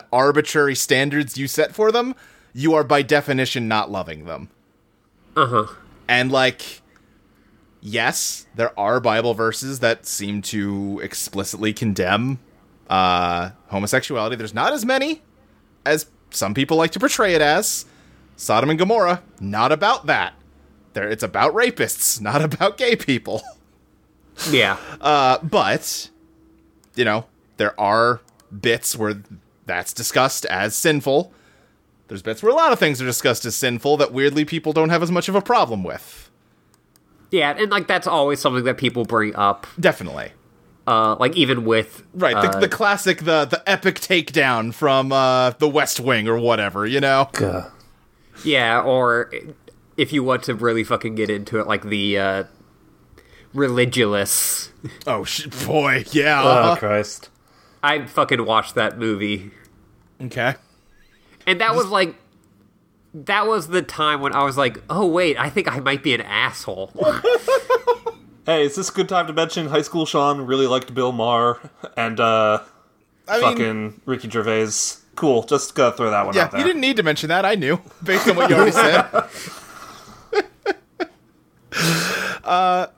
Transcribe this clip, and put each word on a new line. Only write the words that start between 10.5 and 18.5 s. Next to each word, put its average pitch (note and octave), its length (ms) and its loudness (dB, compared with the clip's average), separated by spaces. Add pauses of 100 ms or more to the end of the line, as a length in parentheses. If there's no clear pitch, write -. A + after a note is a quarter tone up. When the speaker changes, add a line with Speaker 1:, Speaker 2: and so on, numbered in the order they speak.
Speaker 1:
explicitly G2 720 -6
condemn, G#2 640 -2 (500)
uh, F2+ 640 0 (160)
homosexuality. A2+ 680 -2
There's G#2+ 180 -12
not D3 200 -2
as A#3+ 120 -6
many C4+ 360 -2 (640)
as D#3 220 0 (240)
some G2+ 220 -4
people C3+ 240 0
like E3 140 2
to - 80 -8
portray G#3+ 360 2
it D3+ 60 4
as. D3+ 440 0 (500)
Sodom A#2+ 340 0